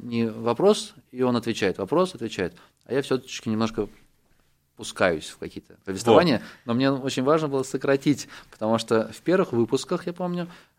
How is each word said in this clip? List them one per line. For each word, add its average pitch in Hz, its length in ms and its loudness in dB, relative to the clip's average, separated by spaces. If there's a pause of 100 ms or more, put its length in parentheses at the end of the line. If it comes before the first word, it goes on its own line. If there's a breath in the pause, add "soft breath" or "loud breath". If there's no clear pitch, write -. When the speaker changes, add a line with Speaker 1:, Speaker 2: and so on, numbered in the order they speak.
Speaker 1:
не 117 240 -2
вопрос, 117 680 0 (180)
и 127 100 -6
он 123 140 2
отвечает, 107 420 -2
вопрос, 160 380 0
отвечает, 104 400 -6 (300 soft breath)
а 107 80 -6
я 139 100 0
все-таки - 460 -4
немножко 110 380 -2 (880)
пускаюсь 92 540 -2
в - 100 -18
какие-то - 360 -14 (100)
повествования, 113 520 6
Speaker 2:
Вот. - 60 -4 (220 loud breath)
Speaker 1:
но 117 100 -2
мне 135 160 2
очень 131 320 -2
важно 156 240 4
было 135 160 -2
сократить, 139 640 0 (240 loud breath)
потому 110 260 0
что 110 340 0
в - 100 -18
первых 180 300 0
выпусках, 127 540 0
я 175 80 -6
помню, 175 340 -6 (320 loud breath)